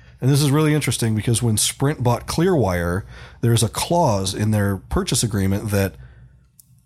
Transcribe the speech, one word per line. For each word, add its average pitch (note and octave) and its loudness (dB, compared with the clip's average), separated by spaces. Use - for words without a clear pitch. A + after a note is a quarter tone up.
And B2+ 0
this C#3+ 4
is D3 2
really D3+ 2
interesting B2 0
because G#2+ 0
when A#2 0
Sprint - -2
bought A#2+ 0
Clearwire, G2 0
there's A#2 4
a A2 0
clause G#2+ 0
in G#2+ 0
their G2+ 0
purchase E3+ -2
agreement G2+ -2
that G2 0